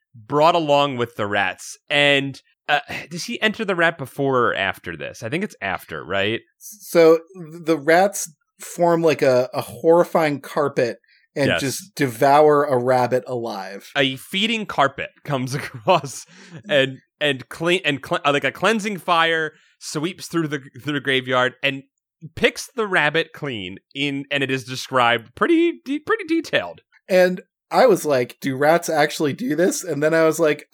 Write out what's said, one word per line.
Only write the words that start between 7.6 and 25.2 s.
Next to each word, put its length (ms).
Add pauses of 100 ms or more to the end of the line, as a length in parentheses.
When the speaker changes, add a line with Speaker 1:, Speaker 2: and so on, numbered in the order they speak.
Speaker 2:
the 140
rats 500 (320)
form, 420
like, 200
a, 320
a 60
horrifying 800
carpet 560 (400)
and 100
Speaker 1:
Yes. 140
Speaker 2:
just 340
devour 680
a 120
rabbit 520
alive. 680
Speaker 1:
A 200
feeding 500
carpet 440 (120)
comes 320
<laughs> 60
across 680 (420)
and, 300 (220)
and 280
clean 360
and 180
cle-, 220
uh, 80
like, 100
a 80
cleansing 480
fire 540 (260)
sweeps 480
through 220
the, 100 (240)
through 120
the 60
graveyard 640
and 220 (500)
picks 400
the 120
rabbit 460
clean 460 (160)
in, 360
and 120
it 80
is 140
described 720